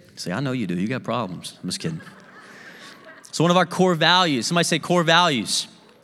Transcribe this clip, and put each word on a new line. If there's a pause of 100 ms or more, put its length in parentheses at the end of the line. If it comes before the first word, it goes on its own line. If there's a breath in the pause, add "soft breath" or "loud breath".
(160)
Say,
"I
know
you
do.
You
got
problems."
I'm
just
kidding. (1300 loud breath)
So
one
of
our
core
values,
somebody
say,
"Core
values." (380)